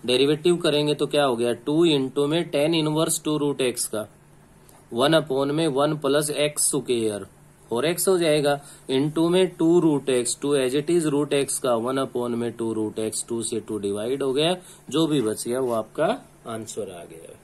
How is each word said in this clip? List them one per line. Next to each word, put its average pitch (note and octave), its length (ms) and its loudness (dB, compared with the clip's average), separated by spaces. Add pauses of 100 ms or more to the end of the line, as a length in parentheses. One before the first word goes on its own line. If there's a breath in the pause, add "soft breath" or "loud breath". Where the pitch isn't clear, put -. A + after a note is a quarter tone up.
derivative D3 540 2
करेंगे D3 360 0
तो - 140 -2
क्या D3 160 2
हो C3 120 2
गया, A#2 200 0
two D3+ 320 2
into C#3+ 420 2
में E3 100 0 (120)
tan D#3 240 2
inverse D#3 480 0
two D3+ 140 -2
root C#3+ 260 0
x B2 240 -2
का G#2 200 -6 (840 loud breath)
वन C3 240 2
upon C#3 360 0
में D#3+ 180 0
वन C#3+ 280 0
plus D3 340 0
x D3 360 0
स्क्वायर, A2+ 580 -2 (460)
फ़ोर A#2 140 -2
एक्स F3 220 0
हो F#3+ 100 4
जाएगा, D3+ 420 2 (320 loud breath)
into D3+ 400 2
में F#3 180 4
two E3+ 300 4
root D3 320 2
x, B2 300 0
two C#3+ 160 0
as C3 180 0
it D3+ 160 -2
is E3+ 160 2
root D3 280 0
x C#3 220 0
का B2+ 200 0
one B2+ 220 -2
upon A#2+ 360 -2
में A#2 180 -2
two A2+ 200 -4
root G#2+ 280 -4
x, A2 280 -6
two A#2 140 -4
से A2 160 -4
टू G#2+ 200 -6
divide G#2+ 440 -4
हो C3+ 100 -2
गया, D#3+ 220 2 (340 loud breath)
जो D#3 180 2
भी D3 140 2
बच G#2+ 260 -2
गया B2 120 -2
वो B2 140 0
आपका A#2 340 -2 (400)
answer A2 440 -10
आ E2+ 140 -16
गया। E2 380 -20